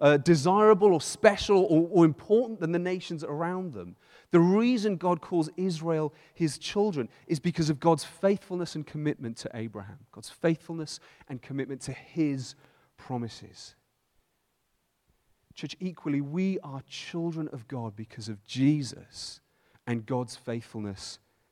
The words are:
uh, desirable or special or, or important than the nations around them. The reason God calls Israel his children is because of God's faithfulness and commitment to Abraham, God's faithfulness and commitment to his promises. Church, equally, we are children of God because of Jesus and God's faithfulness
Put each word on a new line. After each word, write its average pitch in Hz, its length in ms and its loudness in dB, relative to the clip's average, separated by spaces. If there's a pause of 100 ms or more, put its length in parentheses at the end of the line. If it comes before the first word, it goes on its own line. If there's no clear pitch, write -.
uh, 147 180 8
desirable 185 720 6
or 160 80 4
special 202 640 2
or, 165 260 4
or 175 140 6
important 214 560 2
than 165 100 -4
the 175 80 0
nations 175 460 -6
around 170 480 -6
them. 90 240 -12 (360)
The 170 80 8
reason 208 560 4
God 175 240 0
calls 165 360 -2
Israel 160 560 -2 (220)
his 156 240 -2
children 190 500 -2 (200)
is 165 100 -2
because 165 320 0
of 147 80 -2
God's 165 240 4
faithfulness 185 720 -4
and 156 100 -8
commitment 143 540 -6
to - 160 -12
Abraham, 107 440 -12 (120)
God's - 180 -20
faithfulness 165 720 -4 (300)
and 127 120 -12
commitment 135 420 -8
to 135 100 -10
his 139 640 -6 (400)
promises. 113 800 -12 (1800)
Church, - 240 -12
equally, 160 420 -4
we 180 440 -2
are 135 240 -12
children 165 640 -8
of 117 160 -14
God 117 260 -8
because 110 340 -14
of 104 160 -12
Jesus 135 960 -2 (460)
and 120 180 -4
God's 123 300 -6
faithfulness 110 840 -10 (320)